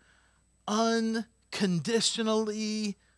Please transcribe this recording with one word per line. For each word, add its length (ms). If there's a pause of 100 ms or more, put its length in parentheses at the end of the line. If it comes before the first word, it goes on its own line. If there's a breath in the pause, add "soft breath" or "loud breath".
(680 soft breath)
unconditionally 2250 (220 soft breath)